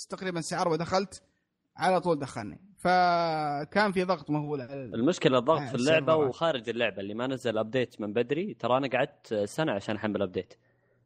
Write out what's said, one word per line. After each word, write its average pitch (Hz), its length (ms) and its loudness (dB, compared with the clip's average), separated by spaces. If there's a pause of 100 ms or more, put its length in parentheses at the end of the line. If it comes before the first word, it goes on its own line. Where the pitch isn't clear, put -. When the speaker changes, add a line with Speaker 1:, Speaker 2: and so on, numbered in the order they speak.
Speaker 1:
تقريبًا 180 300 -6
الساعة 165 220 -4
أربعة 170 160 2
دخلت 185 460 -2 (540)
على 180 240 2
طول 165 180 0
دخلني. 110 400 -8 (180)
فكان 170 1120 2
في 185 120 0
ضغط 175 260 -2
مهول 147 320 -2
على 139 240 -10
ال-، 110 100 -8
Speaker 2:
المشكلة 131 420 4
الضغط 147 240 4
Speaker 1:
آه، 143 40 -6
Speaker 2:
في 123 100 -6
اللعبة 147 380 2
Speaker 1:
السيرفرات. 151 160 4
Speaker 2:
وخارج 127 400 -2
اللعبة 110 300 -2
اللي 101 140 -6
ما 120 140 -4
نزل 120 300 -2
أبديت 113 440 -2
من 104 120 -4
بدري. 143 400 0
ترى 120 240 2
أنا 139 100 0
قعدت 123 460 -2
سنة 110 380 0
عشان 104 240 -2
أحمل 101 260 -2
أبديت. 92 320 -4 (520)